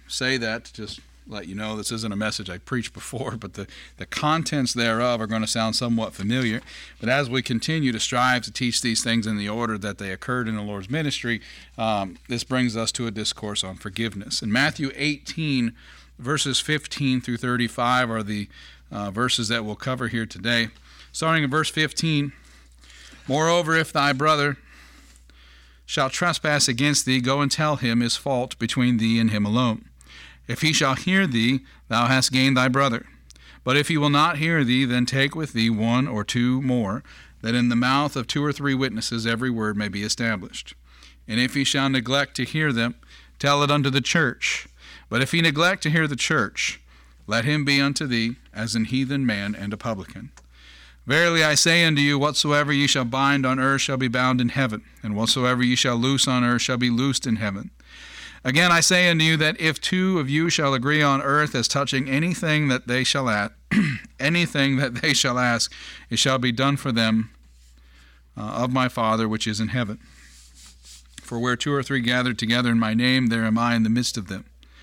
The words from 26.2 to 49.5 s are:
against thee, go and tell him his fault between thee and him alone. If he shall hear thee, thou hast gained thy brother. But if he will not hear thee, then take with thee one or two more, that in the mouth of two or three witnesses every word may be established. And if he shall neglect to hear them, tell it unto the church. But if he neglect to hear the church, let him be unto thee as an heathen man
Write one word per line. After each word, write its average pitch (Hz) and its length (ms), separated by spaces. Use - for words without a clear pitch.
against 139 400
thee, 131 140
go 135 200
and 139 100
tell 151 260
him 117 240
his 120 160
fault 131 420
between 123 400
thee 113 220
and 113 100
him 104 160
alone. 117 380
If 117 140
he 156 100
shall 135 220
hear 190 320
thee, 127 340
thou 117 180
hast 131 260
gained 131 240
thy 127 120
brother. 131 380
But 131 120
if 147 120
he 165 80
will 147 140
not 151 280
hear 165 240
thee, 127 220
then 123 220
take 135 280
with 156 180
thee 113 180
one 117 360
or 113 160
two 127 400
more, 120 400
that 113 120
in 120 140
the 120 80
mouth 135 400
of 123 100
two 143 180
or 147 80
three 139 220
witnesses 117 520
every 117 240
word 107 260
may 104 120
be 101 140
established. 107 720
And 113 140
if 123 140
he 139 100
shall 139 240
neglect 131 480
to 127 80
hear 156 280
them, 117 220
tell 143 240
it 143 80
unto 143 200
the 135 100
church. - 680
But 117 120
if 131 120
he 170 80
neglect 165 420
to 151 80
hear 160 160
the 143 100
church, - 640
let 113 180
him 147 200
be 139 160
unto 139 260
thee 120 300
as 110 220
an 110 80
heathen 131 420
man 104 280